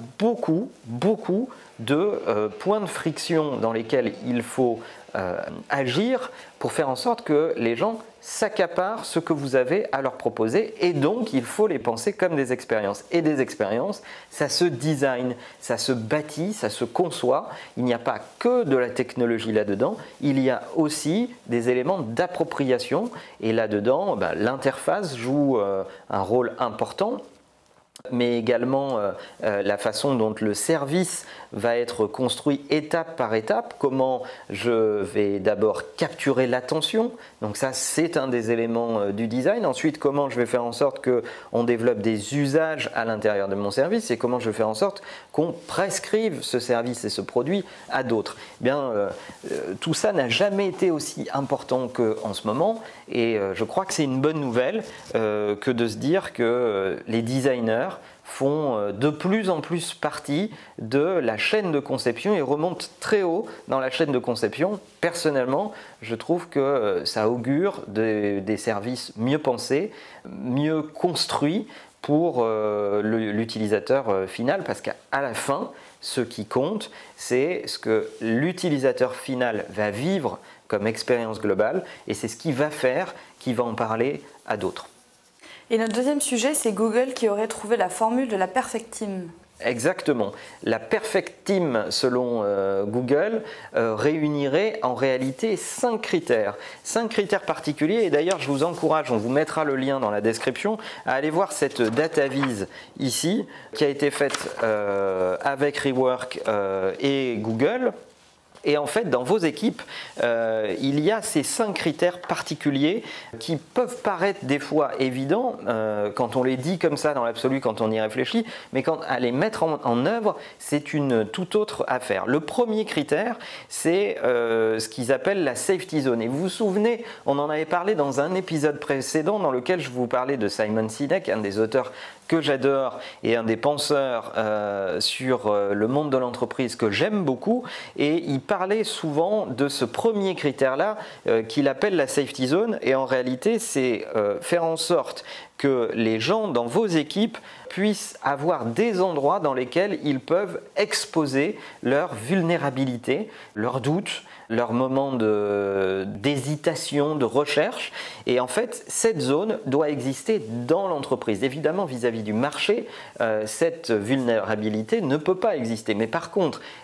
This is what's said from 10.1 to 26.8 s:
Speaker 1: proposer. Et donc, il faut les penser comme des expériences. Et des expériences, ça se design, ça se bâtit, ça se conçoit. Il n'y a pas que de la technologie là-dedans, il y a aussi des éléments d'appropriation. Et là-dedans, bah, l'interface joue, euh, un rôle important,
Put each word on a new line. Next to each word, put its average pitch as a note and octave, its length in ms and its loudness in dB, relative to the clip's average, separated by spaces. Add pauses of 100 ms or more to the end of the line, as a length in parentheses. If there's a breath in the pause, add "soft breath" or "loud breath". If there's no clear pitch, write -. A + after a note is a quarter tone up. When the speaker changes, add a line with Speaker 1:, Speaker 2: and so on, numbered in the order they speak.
Speaker 1:
proposer. A#2 640 0 (100)
Et F3+ 80 4
donc, E3+ 400 0
il B2+ 100 2
faut G#3+ 220 0
les D#3+ 140 2
penser A#2 340 -2
comme F3 220 2
des C3 180 2
expériences. G#2 580 -2
Et E3+ 120 4
des D3+ 180 4
expériences, A#2+ 600 0 (260 loud breath)
ça C#3+ 200 -2
se - 160 2
design, C3 680 0 (260 loud breath)
ça A#2 180 -2
se C3 140 2
bâtit, D3+ 600 -2
ça A2+ 160 -4
se - 140 -4
conçoit. C#3+ 680 0 (280 loud breath)
Il B2 80 0
n'y B2 80 2
a A#2 40 0
pas A2+ 220 -2 (180)
que A#3+ 280 2
de C3+ 100 2
la B2 140 4
technologie A#2 640 0
là-dedans, G#2 420 2 (260 loud breath)
il C3+ 180 2
y C3 120 4
a A#2+ 100 -2 (140)
aussi E3 580 0 (140)
des A#2+ 220 0
éléments C3+ 300 2
d'appropriation. C3+ 1080 0 (320 loud breath)
Et A2+ 120 2
là-dedans, A#2 640 2
bah, E2+ 200 0
l'interface C3+ 800 0
joue, C3 420 2
euh, G2 260 0 (280 loud breath)
un G2+ 100 0
rôle A2+ 380 2
important, B2+ 580 -2 (960)